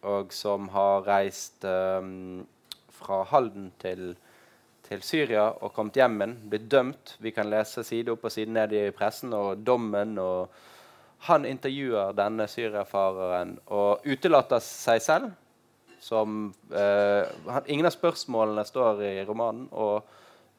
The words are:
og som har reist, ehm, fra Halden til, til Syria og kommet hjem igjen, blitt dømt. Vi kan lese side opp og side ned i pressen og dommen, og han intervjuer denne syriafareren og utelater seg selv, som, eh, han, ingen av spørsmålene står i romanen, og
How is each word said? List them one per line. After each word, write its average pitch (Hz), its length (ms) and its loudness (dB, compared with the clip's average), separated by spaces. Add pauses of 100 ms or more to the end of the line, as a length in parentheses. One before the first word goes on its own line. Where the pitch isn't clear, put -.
og 98 300 -2
som 101 360 -2
har 98 380 4
reist, 98 560 0
ehm, 92 840 -4 (460)
fra 95 320 -2
Halden 101 560 0
til, 92 320 -8 (720)
til 98 180 -10
Syria 117 460 2 (140)
og 101 120 -8
kommet 107 220 -4
hjem 123 240 6
igjen, 110 160 -2 (140)
blitt 107 200 -4
dømt. 131 500 2
Vi 110 120 -6
kan 104 180 -2
lese 110 340 -2
side 117 280 -4
opp 113 140 -4
og 110 60 -6
side 110 200 -4
ned 110 220 0
i 104 180 0
pressen 107 420 -4
og 101 300 -2
dommen, 110 560 0
og 92 300 -2 (720)
han 151 240 2
intervjuer 131 680 -2
denne 107 340 0
syriafareren 95 1080 -2 (140)
og 101 340 2
utelater 135 560 4
seg - 400 2
selv, 190 300 2 (720)
som, 107 500 -2 (160)
eh, 101 540 4 (240)
han, 127 180 -2
ingen 151 220 0
av 165 80 0
spørsmålene 110 720 0
står 110 340 2
i 98 120 -2 (120)
romanen, 113 460 -4
og 107 320 -2 (560)